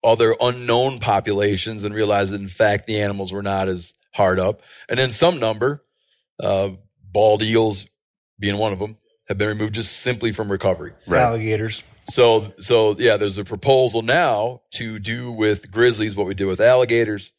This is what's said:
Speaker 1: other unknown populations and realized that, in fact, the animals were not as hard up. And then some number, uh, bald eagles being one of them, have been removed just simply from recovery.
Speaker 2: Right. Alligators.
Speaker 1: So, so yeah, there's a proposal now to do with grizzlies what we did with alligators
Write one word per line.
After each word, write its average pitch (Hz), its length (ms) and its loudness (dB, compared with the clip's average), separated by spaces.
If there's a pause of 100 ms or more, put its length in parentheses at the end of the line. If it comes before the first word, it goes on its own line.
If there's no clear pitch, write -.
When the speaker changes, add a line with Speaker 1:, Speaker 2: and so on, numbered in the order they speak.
Speaker 1:
other 113 380 4
unknown 123 580 0
populations 104 840 -2
and 104 100 -6
realized 101 400 0
that, 101 80 -8
in 98 60 -10
fact, 104 400 0
the 107 140 -2
animals 101 300 -4
were 101 120 -6
not 98 240 -2
as 90 260 -6 (200)
hard 92 260 2
up. 92 220 -2 (280)
And 120 80 -2
then 131 140 0
some 165 280 2
number, 117 440 -2 (580)
uh, 98 280 0 (340)
bald 104 380 4
eagles 110 440 0 (540)
being 101 180 -2
one 104 160 -2
of 92 60 -8
them, 107 180 -8 (300)
have 101 100 -6
been 107 100 0
removed 107 280 -4
just 110 260 -6
simply 120 300 -4
from 104 200 -6
recovery. 92 420 -2 (140)
Speaker 2:
Right. 87 140 2
Alligators. 110 640 -2 (260)
Speaker 1:
So, 113 500 4
so 107 400 2
yeah, 113 160 4
there's 98 220 -2
a 101 80 -8
proposal 120 560 0
now 123 600 0 (100)
to 110 280 -10
do 117 320 -8
with 107 400 0
grizzlies 110 440 2
what 98 120 -4
we 98 60 -6
did 98 120 -4
with 95 140 -2
alligators 117 800 2